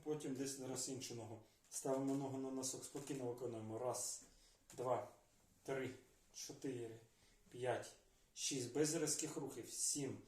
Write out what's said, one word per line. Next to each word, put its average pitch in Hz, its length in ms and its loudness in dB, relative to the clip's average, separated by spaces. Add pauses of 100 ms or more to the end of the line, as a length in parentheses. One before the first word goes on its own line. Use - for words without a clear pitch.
потім 151 320 0
десять 131 340 -2
раз 127 200 -2
іншу 120 260 -4
ногу. 110 260 -8 (280)
Ставимо 135 460 4
ногу 135 220 0
на 131 140 -2
носок, 131 320 -2
спокійно 135 420 -4
виконуємо. 113 540 -2
Раз, 123 420 0 (520)
два, 123 380 2 (520)
три, 135 320 0 (380)
чотири, 117 680 -4 (520)
п'ять, 123 420 2 (400)
шість. 123 400 0
Без 151 220 6
різких 151 420 2
рухів. 139 320 -4
Сім. 127 480 2 (100)